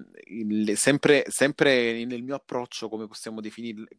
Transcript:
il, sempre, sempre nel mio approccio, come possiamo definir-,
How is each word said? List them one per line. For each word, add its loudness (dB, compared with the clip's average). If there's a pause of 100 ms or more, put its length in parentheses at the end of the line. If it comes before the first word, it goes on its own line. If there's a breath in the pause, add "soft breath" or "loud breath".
(240)
il, -2
sempre, 4
sempre 2
nel -8
mio -8
approccio, -8
come -8
possiamo -12
definir-, -12 (120)